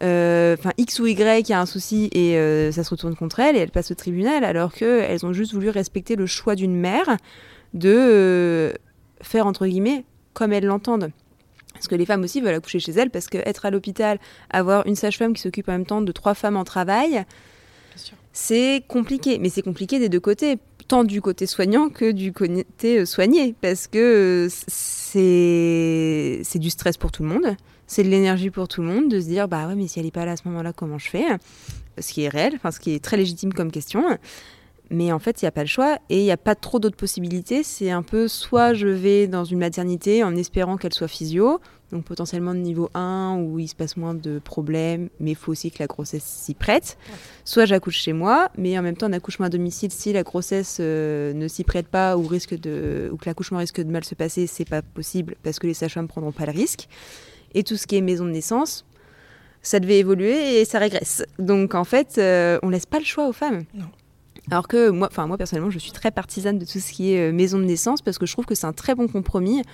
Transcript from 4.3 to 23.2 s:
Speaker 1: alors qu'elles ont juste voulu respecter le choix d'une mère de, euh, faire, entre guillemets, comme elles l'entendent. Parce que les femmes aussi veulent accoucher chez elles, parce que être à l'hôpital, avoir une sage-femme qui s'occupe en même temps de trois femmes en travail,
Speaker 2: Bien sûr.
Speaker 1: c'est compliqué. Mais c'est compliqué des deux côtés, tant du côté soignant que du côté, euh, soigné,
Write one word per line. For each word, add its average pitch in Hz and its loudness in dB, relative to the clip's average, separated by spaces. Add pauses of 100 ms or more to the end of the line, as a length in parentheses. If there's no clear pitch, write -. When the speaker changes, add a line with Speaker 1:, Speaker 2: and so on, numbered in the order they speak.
Speaker 1:
alors 175 0
qu'elles 220 2
ont 180 -2
juste 214 -2
voulu 202 -2
respecter 202 -2
le 190 0
choix 208 -2
d'une 185 0
mère 185 0 (680)
de, 190 6
euh, 185 6 (480)
faire, 220 0
entre 190 0
guillemets, 214 0 (300)
comme 214 0
elles 202 2
l'entendent. 202 -2 (600)
Parce - -12
que 180 -2
les 175 2
femmes 190 0
aussi 254 -4
veulent 190 2
accoucher 165 -4
chez 165 -4
elles, 240 2
parce 175 -8
que 190 -4
être - -4
à 196 -2
l'hôpital, 202 -2 (300)
avoir 190 2
une 202 0
sage-femme 226 0
qui - -4
s'occupe 190 -6
en 185 -2
même 180 -2
temps 214 -2
de 185 -2
trois 202 0
femmes 208 -2
en 180 -2
travail, 202 0
Speaker 2:
Bien 214 0 (720)
sûr. - -20 (160)
Speaker 1:
c'est 254 0
compliqué. 254 0
Mais 180 0
c'est 196 -2
compliqué 190 -4
des 233 2
deux 175 2
côtés, 220 2 (300)
tant 247 6
du 202 0
côté 190 -2
soignant 214 2
que 226 2
du 190 -2
côté, 180 0 (340)
euh, 180 2
soigné, 233 4